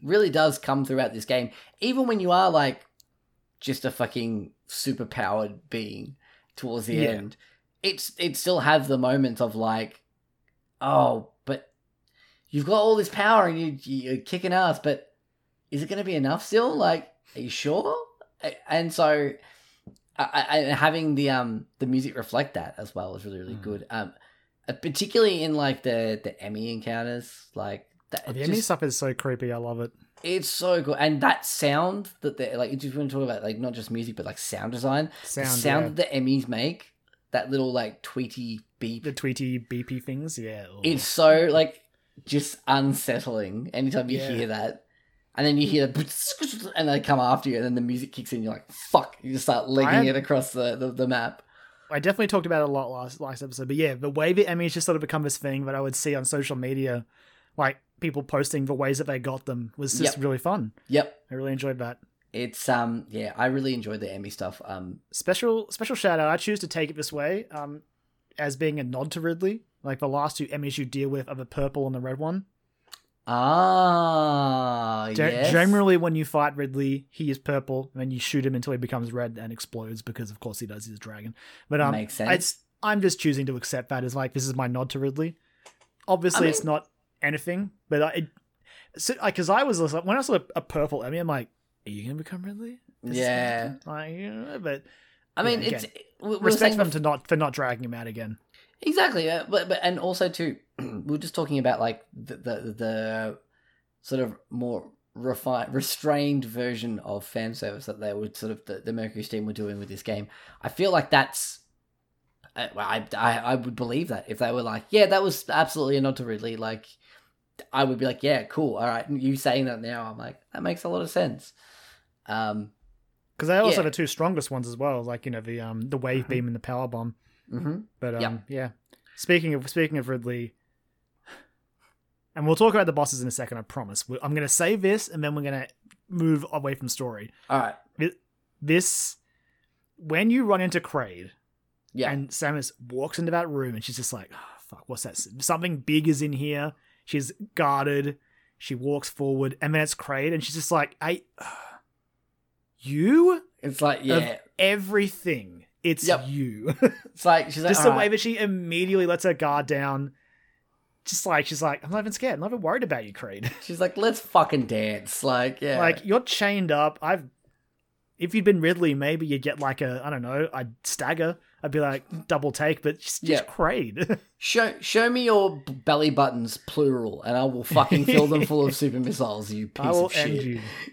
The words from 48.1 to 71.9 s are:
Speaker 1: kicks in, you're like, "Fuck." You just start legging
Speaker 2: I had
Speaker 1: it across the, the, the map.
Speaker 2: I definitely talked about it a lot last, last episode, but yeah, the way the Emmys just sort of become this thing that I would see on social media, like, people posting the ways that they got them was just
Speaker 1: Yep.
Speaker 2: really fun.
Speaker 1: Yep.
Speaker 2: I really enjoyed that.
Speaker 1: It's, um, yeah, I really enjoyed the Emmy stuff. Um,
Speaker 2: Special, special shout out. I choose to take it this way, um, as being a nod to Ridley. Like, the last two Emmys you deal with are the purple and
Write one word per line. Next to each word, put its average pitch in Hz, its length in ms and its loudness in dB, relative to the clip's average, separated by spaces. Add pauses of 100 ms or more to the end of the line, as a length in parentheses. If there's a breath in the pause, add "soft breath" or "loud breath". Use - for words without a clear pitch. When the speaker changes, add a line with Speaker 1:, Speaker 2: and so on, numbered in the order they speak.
Speaker 1:
kicks - 180 -10
in, 117 100 -4
you're 110 120 -4
like, - 180 -16
"Fuck." - 500 0
You 131 120 -6
just 135 100 -2
start 123 240 2
legging 135 220 4
Speaker 2:
I 190 160 6
had 131 100 2
Speaker 1:
it - 0 -
across 135 380 0
the, 120 240 -2
the, 131 160 -2
the 127 160 0
map. 117 320 -2 (500 soft breath)
Speaker 2:
I 147 80 0
definitely 196 280 2
talked 190 180 2
about 165 160 2
it 147 80 2
a - 20 0
lot 135 180 0
last, 127 300 -10
last 135 240 -10
episode, 127 240 -10
but 139 80 -2
yeah, 147 200 2
the 139 140 -4
way 156 220 2
the 196 140 6
Emmys 170 260 0
just 170 140 -2
sort 170 100 4
of 151 60 0
become 151 220 -2
this 143 140 -2
thing 135 280 -4
that 135 100 -4
I 139 60 -2
would 135 140 -4
see 143 200 -2
on 131 80 -4
social 139 320 -2
media, 127 500 -2 (520 soft breath)
like, 139 200 0 (220)
people 147 240 -4
posting 143 420 0
the 143 80 -2
ways 135 260 0
that 147 80 -4
they 135 120 -4
got 131 260 -8
them 120 300 -6
was 135 240 -4
just 151 160 2
Speaker 1:
Yep. 135 80 -6
Speaker 2:
really 135 140 2
fun. 165 340 -2 (160)
Speaker 1:
Yep. - 420 0
Speaker 2:
I 135 60 -12
really 135 160 -6
enjoyed 131 280 -4
that. 120 200 -8 (320)
Speaker 1:
It's, 117 380 -6
um, 117 400 0
yeah, 107 260 -8
I 120 120 2
really 135 260 0
enjoyed 107 260 -6
the 98 120 -8
Emmy 98 180 -10
stuff. 92 340 -8
Um, 92 380 -12 (100)
Speaker 2:
Special, 220 580 0
special 226 280 -6
shout 175 220 2
out. 156 100 4
I 170 80 2
choose 214 240 -2
to 165 60 -8
take 160 220 -2
it 156 60 -10
this 151 160 -6
way, 165 400 -2
um, 147 300 -10 (560)
as 143 180 -4
being 151 240 0
a 135 60 -4
nod 131 260 -4
to 170 100 -6
Ridley. 180 420 -2 (200)
Like, 135 160 -6
the 143 80 -2
last 143 300 -2
two 143 100 -4
Emmys 143 300 -6
you 139 80 -2
deal 135 240 -4
with 135 180 -4
are 139 80 -10
the 131 100 -10
purple 139 400 -2
and 131 80 -4